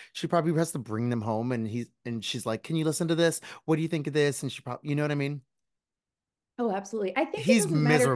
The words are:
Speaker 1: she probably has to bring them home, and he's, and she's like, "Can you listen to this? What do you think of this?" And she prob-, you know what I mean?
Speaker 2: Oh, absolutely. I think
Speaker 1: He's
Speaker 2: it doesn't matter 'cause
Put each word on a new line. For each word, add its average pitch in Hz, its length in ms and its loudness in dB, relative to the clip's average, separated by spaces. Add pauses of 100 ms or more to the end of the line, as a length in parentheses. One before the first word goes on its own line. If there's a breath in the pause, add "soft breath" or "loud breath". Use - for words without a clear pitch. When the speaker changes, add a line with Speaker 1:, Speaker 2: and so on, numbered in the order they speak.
(140)
Speaker 1:
she - 140 -6
probably 170 280 2
has 160 180 0
to 151 60 -6
bring 113 300 -2
them 120 120 0
home, 113 320 -2
and 113 140 -2
he's, 117 200 -6 (180)
and 117 200 -6
she's 117 200 -6
like, 113 180 -4
"Can 160 120 -4
you 160 100 0
listen 160 220 0
to 165 80 2
this? 165 240 2 (260 loud breath)
What 156 120 2
do 156 60 -2
you 165 40 -2
think 160 200 -4
of 143 60 -4
this?" 143 300 2
And 131 80 -4
she - 100 -14
prob-, 123 220 -8
you 143 120 -4
know 147 80 0
what 147 80 -2
I 147 40 -2
mean? 143 260 -4 (1160)
Speaker 2:
Oh, 233 140 -2
absolutely. 196 440 -4
I 294 100 2
think 427 180 -6
Speaker 1:
He's 226 160 6
Speaker 2:
it - 80 4
doesn't 151 160 2
matter 147 260 6
'cause 127 60 2